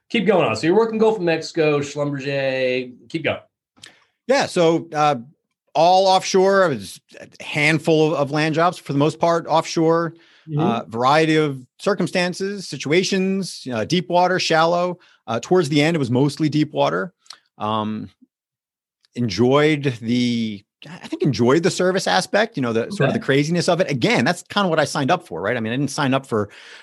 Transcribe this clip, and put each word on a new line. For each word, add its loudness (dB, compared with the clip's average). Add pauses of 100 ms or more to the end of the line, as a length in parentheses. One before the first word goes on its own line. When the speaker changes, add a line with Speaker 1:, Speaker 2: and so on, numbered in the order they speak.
(100)
Speaker 1:
keep -2
going 2
on. -2
So -4
you're 4
working 0
Gulf 2
of -6
Mexico, 0
Schlumberger, -4 (160)
keep -8
going. -2 (880)
Speaker 2:
Yeah. 2
So, 2
uh, 2 (580)
all 6
offshore. 4
I 2
was -6 (180)
a -20
handful 2
of, 0
of 0
land 0
jobs 2
for -10
the 0
most 0
part 0
offshore. 0 (320)
Speaker 1:
Mm-hmm. -6
Speaker 2:
Uh, 0
variety 2
of -2 (140)
circumstances, -4
situations, -2
uh, -2
deep -2
water, 2
shallow. 0 (280)
Uh, -4
towards 2
the 2
end, 2
it -2
was -2
mostly 0
deep -2
water. -2 (420)
Um, -6 (1040)
enjoyed 2
the, -2 (240)
I -18
think -8
enjoyed 2
the 2
service -2
aspect, 0
you -4
know, -2
the -2
sort 0
of -2
the -2
Speaker 1:
Okay. -14
Speaker 2:
craziness 0
of 0
it. 0
Again, 0
that's -2
kind -2
of 0
what 2
I 2
signed -2
up 0
for, -10
right? -2
I -4
mean, -4
I -2
didn't -2
sign -2
up -2
for, -2 (320)